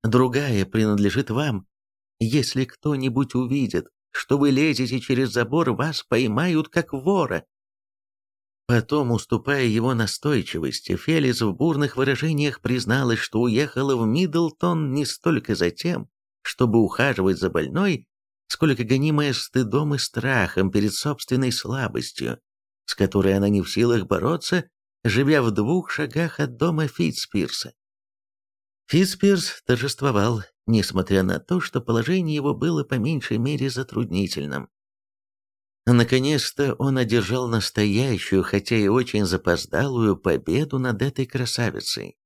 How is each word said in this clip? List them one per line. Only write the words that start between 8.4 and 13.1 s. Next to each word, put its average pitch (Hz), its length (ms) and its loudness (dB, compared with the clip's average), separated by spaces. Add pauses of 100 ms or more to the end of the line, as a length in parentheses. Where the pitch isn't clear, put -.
Потом, 120 440 2
уступая 123 540 0
его 117 300 0
настойчивости, 98 1000 -2
Фелис 143 460 0
в 104 120 0
бурных 147 440 0
выражениях 143 640 -2
призналась, 123 580 0